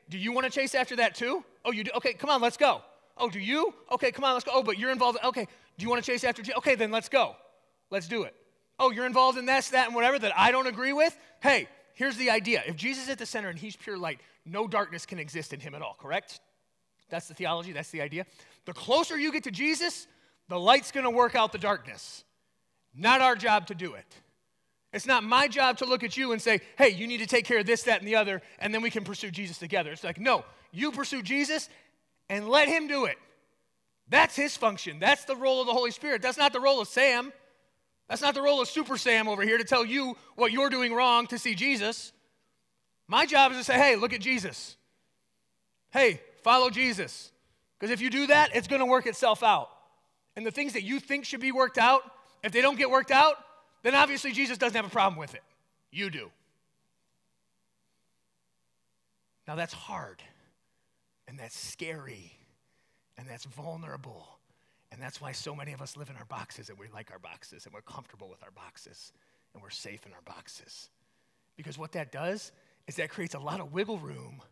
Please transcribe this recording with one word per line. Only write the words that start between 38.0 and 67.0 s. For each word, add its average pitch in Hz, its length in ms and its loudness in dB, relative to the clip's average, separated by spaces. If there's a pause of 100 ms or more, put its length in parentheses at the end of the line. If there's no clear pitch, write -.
That's 240 140 -6
not 285 120 2
the 277 60 -4
role 285 220 4
of - 60 -4
Super 262 280 -4
Sam 220 320 2
over 202 140 -2
here 220 160 2
to 226 60 -2
tell 247 200 2
you 254 320 -4 (180)
what 226 160 2
you're 269 200 2
doing 247 240 0
wrong 240 320 4
to 240 120 -6
see 233 160 -2
Jesus. 226 600 -2 (920)
My 240 200 4
job 269 260 6
is 254 60 -6
to 233 60 -6
say, 254 120 4
"Hey, 269 200 8
look 226 180 -2
at 208 80 -6
Jesus. 208 560 -6 (1120)
Hey, 233 320 2 (200)
follow 254 280 4
Jesus." 202 600 -4 (480)
'Cause 214 120 -6
if 220 100 -2
you 254 80 -2
do 269 200 0
that, 294 280 6
it's 240 120 -2
gonna 269 180 0
work 254 180 4
itself 226 380 0
out. 190 280 4 (640)
And 226 120 -8
the 214 60 -4
things 285 200 -4
that 214 100 -4
you 240 160 -4
think 277 280 -6
should 262 140 -8
be 262 120 -2
worked 254 240 0
out, 262 360 4 (320)
if 202 80 -6
they 233 80 2
don't 277 160 4
get 254 120 2
worked 262 220 2
out, 294 340 6 (380)
then 262 140 2
obviously 277 340 4
Jesus 247 260 -2
doesn't 233 200 0
have 214 80 -2
a 185 60 -12
problem 196 280 2
with 147 160 -12
it. - 80 -16 (480)
You 190 200 -6
do. 117 200 -12 (3250)
Now 151 80 -10
that's 165 160 -6
hard, - 500 -14 (1040)
and 135 120 -20
that's 113 200 -18
scary, 135 800 -14 (800)
and 127 120 -18
that's 135 160 -18
vulnerable, 143 920 -16 (540)
and 113 100 -18
that's 127 180 -14
why 139 120 -12
so 147 240 -12
many 143 160 -14
of 135 100 -16
us 139 140 -16
live 143 120 -16
in 139 80 -20
our - 80 -20
boxes, - 440 -16
and 101 100 -20
we 107 100 -20
like 107 220 -20